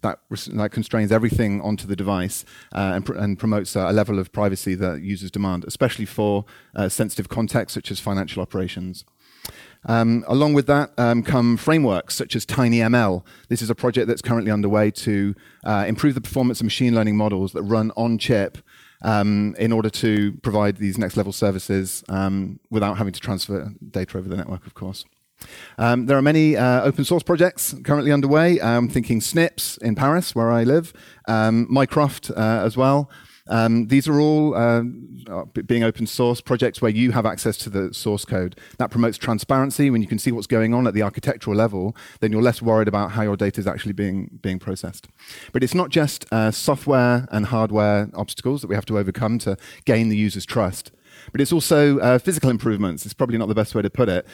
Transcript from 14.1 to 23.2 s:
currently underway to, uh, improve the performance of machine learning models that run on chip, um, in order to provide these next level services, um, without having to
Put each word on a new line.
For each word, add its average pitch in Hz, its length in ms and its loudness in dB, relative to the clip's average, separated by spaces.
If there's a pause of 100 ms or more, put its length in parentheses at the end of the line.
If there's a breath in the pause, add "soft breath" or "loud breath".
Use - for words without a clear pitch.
currently 113 300 0
underway 107 400 2
to, 101 420 -2 (300 soft breath)
uh, 101 240 0
improve 127 260 0
the 120 60 -6
performance 123 400 -2
of 120 40 0
machine 117 300 2
learning 107 220 2
models 101 360 0
that 76 100 -4
run 110 340 0
on 117 200 0
chip, 107 420 0 (440 soft breath)
um, 104 560 2
in 113 120 2
order 110 200 2
to 104 420 2 (100)
provide 104 360 0
these 98 180 -2
next 101 220 -2
level 98 140 -2
services, 95 760 -2
um, 95 500 -2 (120)
without 101 260 0
having 101 160 -2
to - 80 -16